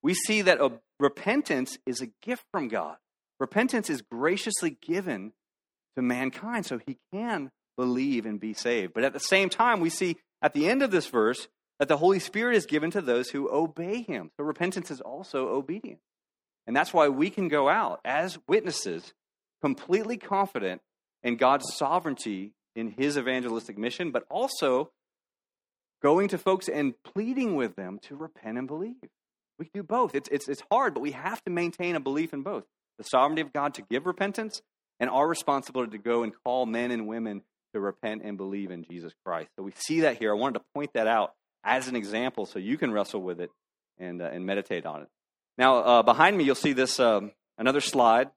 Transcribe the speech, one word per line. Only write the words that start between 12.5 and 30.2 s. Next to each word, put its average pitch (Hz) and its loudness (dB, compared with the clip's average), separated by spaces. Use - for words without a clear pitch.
is 175 4
given 151 0
to 202 -2
those 127 2
who 139 -4
obey 165 -2
him. 113 -8
So 143 -6
repentance 151 -4
is 127 -10
also 135 -4
obedience. 139 -6
And 117 -2
that's 147 2
why 160 6
we 143 2
can 196 -2
go 143 4
out 175 0
as 160 -2
witnesses, 151 -2
completely 196 0
confident 160 -2
in 120 0
God's 131 4
sovereignty 135 -2
in 113 -6
his 143 0
evangelistic 120 -4
mission, 123 -4
but 123 -2
also 156 0
going 170 6
to 196 -2
folks 185 0
and 143 0
pleading 226 -2
with 120 -2
them 95 -10
to 143 -16
repent 139 -10
and 131 -6
believe. 180 -8
We 170 -10
can 202 -10
do - -8
both. 214 0
It's, 143 -4